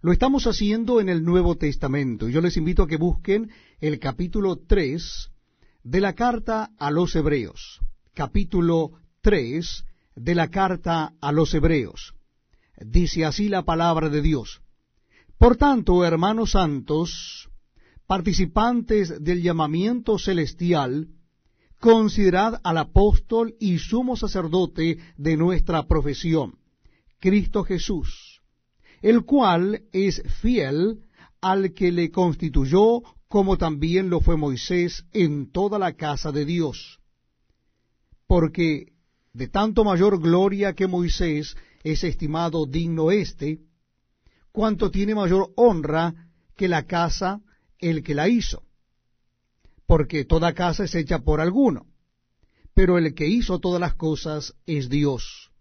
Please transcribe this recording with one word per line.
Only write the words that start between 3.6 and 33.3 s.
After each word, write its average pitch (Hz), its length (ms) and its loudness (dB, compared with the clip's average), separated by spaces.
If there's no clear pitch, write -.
el 151 200 -4
capítulo 175 580 -4
tres 165 720 -2
de 143 200 -2
la 196 100 0
carta 226 680 -4
a 143 140 -4
los 165 240 0
Hebreos. 143 640 -4
Capítulo 170 760 0
tres 165 640 -2
de 123 220 -2
la 170 140 0
carta 170 720 -2
a 143 100 -2
los 151 220 2
Hebreos. - 600 -2
Dice 160 380 0
así 202 240 -2
la 190 160 -2
palabra 165 460 0
de 147 120 -2
Dios: 147 400 -4
Por 240 180 8
tanto, 214 480 2
hermanos 185 480 0
santos, 160 1000 -2
participantes 196 1160 0
del 180 180 0
llamamiento 175 800 0
celestial, 160 880 -2
considerad 214 840 4
al 165 120 0
apóstol 214 800 4
y 185 200 0
sumo 247 400 -2
sacerdote 165 800 -2
de 151 220 0
nuestra 165 500 2
profesión, 147 720 0
Cristo 202 440 2
Jesús, - 760 -6
el 220 240 4
cual 202 680 2
es 190 320 -2
fiel 202 640 0
al 190 320 0
que 180 180 0
le 170 180 0
constituyó, 175 920 2
como 190 300 2